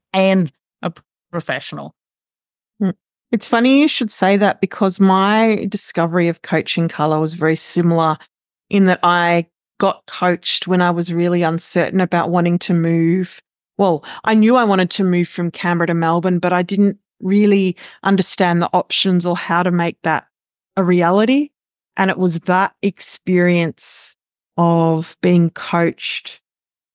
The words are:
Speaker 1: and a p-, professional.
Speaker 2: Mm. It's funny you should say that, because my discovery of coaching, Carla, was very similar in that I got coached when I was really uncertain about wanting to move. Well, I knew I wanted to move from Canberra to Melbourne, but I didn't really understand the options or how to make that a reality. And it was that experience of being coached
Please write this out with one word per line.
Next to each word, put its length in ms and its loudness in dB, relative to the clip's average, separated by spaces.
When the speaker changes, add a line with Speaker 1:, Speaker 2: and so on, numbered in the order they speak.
Speaker 1:
and 380 2
a 100 -6
p-, 100 -20
professional. 640 -10
Speaker 2:
Mm. 120 0
It's 160 -2
funny 340 4
you 60 4
should 240 -4
say 260 2
that, 240 0
because 380 -2
my 680 2
discovery 580 -2
of 140 -4
coaching, 460 -2
Carla, 320 -2
was 140 -2
very 240 0
similar 600 0
in 160 2
that 180 2
I 440 2
got 280 -2
coached 600 -4
when 140 2
I 100 2
was 220 -4
really 300 0
uncertain 580 -2
about 280 -2
wanting 300 0
to 140 -2
move. 680 0
Well, 280 0
I 120 2
knew 200 4
I 80 4
wanted 280 2
to 120 -2
move 240 0
from 240 -6
Canberra 360 -2
to 60 -2
Melbourne, 460 0
but 140 0
I 80 2
didn't 360 0
really 560 2
understand 580 0
the 100 -2
options 540 0
or 100 0
how 280 -2
to 80 0
make 320 -2
that 240 -2
a 60 0
reality. 640 2
And 120 0
it 80 -4
was 240 -2
that 400 0
experience 1300 -2
of 640 0
being 280 4
coached 920 -4